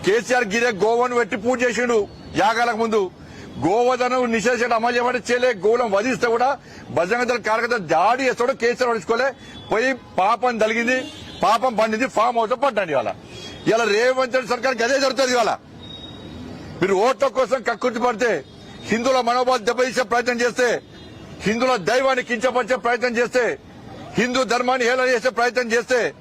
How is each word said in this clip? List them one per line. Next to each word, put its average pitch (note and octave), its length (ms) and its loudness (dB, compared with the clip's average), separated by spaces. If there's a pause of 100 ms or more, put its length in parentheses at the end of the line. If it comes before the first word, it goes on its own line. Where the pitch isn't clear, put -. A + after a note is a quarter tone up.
కేసీఆర్ A3+ 460 2
గిరే A#3 180 2 (120)
గోవను A#3+ 380 2
పెట్టి A3+ 240 -2
పూజ B3 200 2
చేసిండు A#3+ 320 0 (440)
యాగాలకు A3 420 2
ముందు. A3 180 2 (640)
గోవధనం B3 580 2 (120)
నిషేధించడం A#3 460 0
అమలు A#3+ 160 0
చేయమంటే B3 340 0
చేయలే, B3 200 2 (140)
గోవులను A#3 320 2
వధిస్తే A#3 400 0
కూడా B3 140 2 (480)
బజరంగ G3+ 320 0
దళ A#3+ 180 0
కార్యకర్త A#3 300 0 (180)
దాడి A3 320 4
చేస్తాడో A#3+ 340 0
కేసీఆర్ A#3+ 280 0
పట్టించుకోలే. A#3 380 0 (440)
పోయి A#3 180 2 (300)
పాపం A3+ 420 2
తలిగింది, A#3 360 2 (460)
పాపం A#3 360 4
పండింది, A3 360 0
ఫామ్ A#3 240 2
హౌస్ A3 140 0
లో B3+ 100 -2
పడ్డాడు G3+ 320 0
ఇవాళ. A2 140 0 (600)
ఇవాళ A#3 140 4 (120)
రేవంత్ B3+ 420 2
రెడ్డి A#3+ 160 -2
సర్కార్కి A#3+ 340 -2
అదే C4+ 160 2
జరుగుతుంది C4 320 2
ఇవాళ. G#3 180 2 (1300)
మీరు F#3+ 140 2 (120)
ఓట్ల C4+ 200 2 (120)
కోసం B3 200 0 (100)
కక్కుర్తి A#3 360 -2
పడితే, A#3 260 2 (600)
హిందువుల B3+ 360 2
మనోభావాలు B3 400 2
దెబ్బతీసే B3 440 0
ప్రయత్నం A#3+ 320 0
చేస్తే, B3 240 2 (800)
హిందువుల A#3+ 280 2 (140)
దైవాన్ని B3+ 400 2
కించపరిచే B3 560 0
ప్రయత్నం A#3+ 340 0
చేస్తే, B3 240 2 (760)
హిందూ B3 220 0 (120)
ధర్మాన్ని B3 360 0
హేళన B3+ 260 2
చేసే A#3+ 140 0 (100)
ప్రయత్నం A#3+ 360 0
చేస్తే A#3+ 240 2 (220)